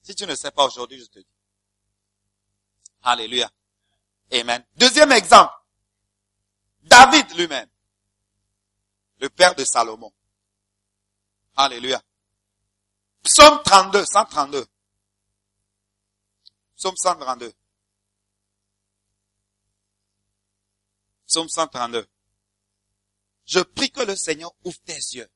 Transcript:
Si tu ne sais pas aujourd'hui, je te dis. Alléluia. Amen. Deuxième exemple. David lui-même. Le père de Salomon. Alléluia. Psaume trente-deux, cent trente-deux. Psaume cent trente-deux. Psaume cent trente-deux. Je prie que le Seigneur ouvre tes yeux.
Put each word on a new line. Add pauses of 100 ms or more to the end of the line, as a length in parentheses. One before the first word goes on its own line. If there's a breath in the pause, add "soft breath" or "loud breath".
Si
tu
ne
sais
pas
aujourd'hui,
je
te
dis. (1700)
Alléluia. (840)
Amen. (120)
Deuxième
exemple. (1300)
David
lui-même. (1500)
Le
père
de
Salomon. (1400)
Alléluia. (1200)
Psaume
trente-deux,
cent
trente-deux. (2000)
Psaume
cent
trente-deux. (3750)
Psaume
cent
trente-deux. (1400)
Je
prie
que
le
Seigneur (100)
ouvre
tes
yeux.